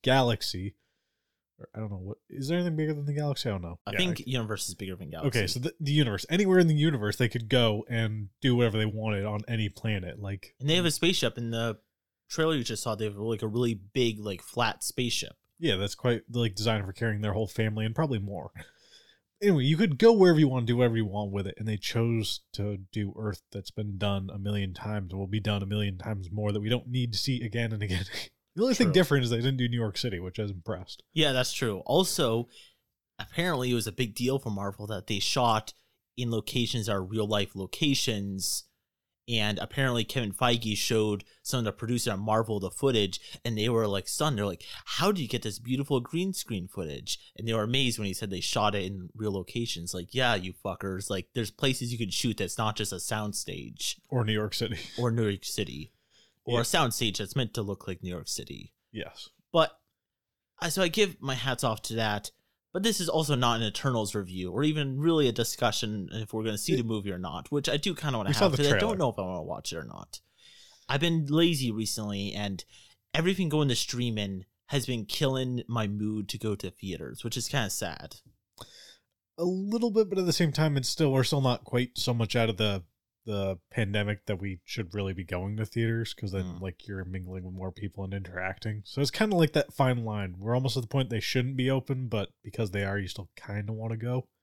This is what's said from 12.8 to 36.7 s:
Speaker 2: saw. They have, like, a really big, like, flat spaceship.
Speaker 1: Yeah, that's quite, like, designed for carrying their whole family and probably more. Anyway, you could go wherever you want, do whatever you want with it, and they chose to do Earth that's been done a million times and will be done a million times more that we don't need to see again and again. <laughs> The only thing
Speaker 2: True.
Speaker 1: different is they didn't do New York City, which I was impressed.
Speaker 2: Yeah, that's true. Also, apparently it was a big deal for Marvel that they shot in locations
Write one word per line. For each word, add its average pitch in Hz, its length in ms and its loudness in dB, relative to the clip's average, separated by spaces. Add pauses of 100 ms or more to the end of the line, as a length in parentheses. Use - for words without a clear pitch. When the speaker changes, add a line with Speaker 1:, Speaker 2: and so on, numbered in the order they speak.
Speaker 2:
saw. 113 120 -2
They 110 100 -4
have, 104 120 -4
like, 110 260 -2
a 110 40 0
really 117 280 2
big, 107 440 0
like, 101 220 -6
flat - 420 -2
spaceship. - 520 -4 (240)
Speaker 1:
Yeah, 143 180 2
that's 98 180 -2
quite, 117 360 0
like, 117 240 0
designed 110 320 0
for 95 80 -8
carrying 107 260 -2
their 104 140 -2
whole 110 120 0
family 110 380 -2
and 113 100 -4
probably 139 240 0
more. 98 340 -8 (920)
Anyway, 170 220 6
you 151 120 4
could 160 220 4
go 226 160 10
wherever 180 260 10
you 147 80 10
want, 127 160 0
do 120 140 4
whatever 117 180 6
you 110 80 4
want 101 260 -4
with 98 160 -2
it, - 120 -8
and 107 100 -4
they 107 80 0
chose 117 640 0 (140)
to 104 240 -2 (120)
do 104 280 -2
Earth 107 240 -4 (100)
that's 98 180 -10
been 104 280 -6
done 98 340 0
a 101 60 -8
million 98 340 -2
times 101 400 -6
and 98 60 -6
will 98 80 -4
be 104 140 0
done 101 220 0
a 98 40 -6
million 101 320 -2
times 95 340 -6
more 104 200 0
that 104 80 0
we 107 100 -2
don't 123 180 0
need 123 240 0
to 98 60 -4
see 123 240 0
again 113 320 -2
and 104 80 -4
again. 92 280 0
<laughs> - 40 -10 (420)
The 202 80 2
only 254 100 4
thing 220 140 4
Speaker 2:
True. 143 60 6
Speaker 1:
different 147 300 6
is 113 60 2
they 120 60 2
didn't 127 220 0
do 120 100 2
New 120 100 -2
York 107 180 -2
City, 98 220 -2
which 92 220 -6
I - 20 -2
was 104 80 -2
impressed. 92 600 -10
Speaker 2:
Yeah, 156 180 2
that's 127 220 0
true. 107 340 -2
Also, 131 640 2 (680)
apparently 151 540 -2
it 123 40 2
was 113 120 0
a 104 60 -6
big 117 240 -4
deal 131 240 2
for 117 100 -6
Marvel 101 380 -4
that 104 180 -6
they 104 140 0
shot 117 520 2 (440)
in 120 160 -2
locations 113 540 0